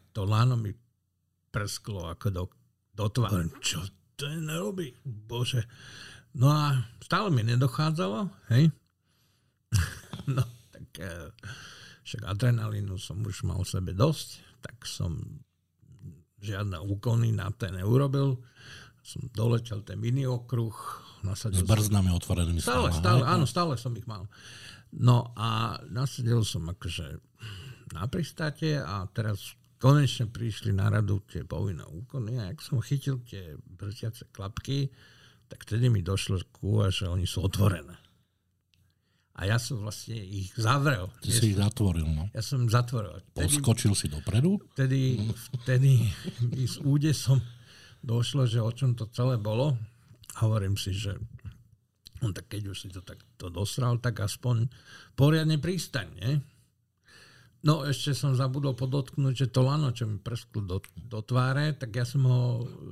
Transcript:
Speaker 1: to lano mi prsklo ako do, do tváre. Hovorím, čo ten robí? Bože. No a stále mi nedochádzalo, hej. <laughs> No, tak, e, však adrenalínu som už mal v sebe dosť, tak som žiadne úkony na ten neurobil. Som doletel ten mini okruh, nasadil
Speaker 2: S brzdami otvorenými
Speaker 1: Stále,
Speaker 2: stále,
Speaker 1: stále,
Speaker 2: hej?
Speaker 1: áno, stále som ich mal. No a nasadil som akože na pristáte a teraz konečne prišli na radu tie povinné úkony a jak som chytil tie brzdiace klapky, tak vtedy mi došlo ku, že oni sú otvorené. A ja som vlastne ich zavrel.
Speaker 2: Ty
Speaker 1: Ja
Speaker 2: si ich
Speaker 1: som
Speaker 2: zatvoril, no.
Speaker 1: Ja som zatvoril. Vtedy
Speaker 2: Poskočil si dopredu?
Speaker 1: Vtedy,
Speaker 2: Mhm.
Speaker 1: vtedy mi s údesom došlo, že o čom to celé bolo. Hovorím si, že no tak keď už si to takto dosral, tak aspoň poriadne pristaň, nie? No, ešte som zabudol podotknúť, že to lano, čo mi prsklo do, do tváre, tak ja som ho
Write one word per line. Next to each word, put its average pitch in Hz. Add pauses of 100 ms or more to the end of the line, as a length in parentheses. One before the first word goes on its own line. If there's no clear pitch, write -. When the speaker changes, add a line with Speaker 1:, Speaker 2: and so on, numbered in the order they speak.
Speaker 1:
to 104
lano 110
mi 110 (800)
prsklo 101
ako 82
do, 90 (480)
do 104
tváre. 101
Hovorím, 82
čo - (320)
ten 156
robí? 170
Bože. 113 (680)
No 123
a 147 (280)
stále 202
mi 131
nedochádzalo, 156 (300)
hej. 139
<laughs> -
No, 131 (260)
tak, - (100)
e, 92 (920)
však -
adrenalínu 104
som -
už 104
mal 90
v 92
sebe 92
dosť, 131 (300)
tak -
som - (1200)
žiadne 101
úkony 110
na 101
ten 95
neurobil. 131 (640)
Som -
doletel 117
ten 101
mini 120
okruh, 120 (460)
nasadil 95
Speaker 2:
S 90
brzdami 101
otvorenými 85
Speaker 1:
Stále, 240
Speaker 2:
stále, -
Speaker 1:
stále, 90
Speaker 2:
hej? 139
Speaker 1:
áno, 175
stále 170
som -
ich 110
mal. 107 (640)
No 120
a 110
nasadil 120
som 87
akože 82 (760)
na 82
pristáte 156
a 95
teraz 107 (340)
konečne 135
prišli 110
na 101
radu 101
tie -
povinné 82
úkony 117
a 101
jak 156
som -
chytil 135
tie 90
brzdiace -
klapky, 135 (520)
tak -
vtedy 120
mi 104
došlo 95 (140)
ku, 101
že 92
oni 87
sú -
otvorené. 92 (1400)
A -
ja 110
som 117
vlastne 107
ich 95
zavrel. 120 (100)
Speaker 2:
Ty -
Speaker 1:
Ja -
Speaker 2:
si 113
ich 101
Speaker 1:
som 101
Speaker 2:
zatvoril, 95
no. 78
Speaker 1:
Ja 110
som 139
zatvoril. 113
Vtedy - (160)
Speaker 2:
Poskočil 113
si -
dopredu? 110 (160)
Speaker 1:
Vtedy, 131
Speaker 2:
Mhm. 110 (240)
Speaker 1:
vtedy 131 (540)
mi 123
s -
údesom 143 (600)
došlo, 120
že 117
o 110
čom 120
to 113
celé 123
bolo. 113 (580)
Hovorím 107
si, 98
že 98 (1040)
no 110
tak 90
keď 101
už 98
si 101
to 92
takto -
dosral, 110
tak 120
aspoň 117 (460)
poriadne 156
pristaň, 139
nie? 127 (1300)
No, 147
ešte 143
som 135
zabudol 135
podotknúť, 135
že 139
to 123
lano, 139
čo -
mi 107
prsklo 110
do, 95 (160)
do 107
tváre, 131
tak 120
ja 127
som 135
ho 123 (240)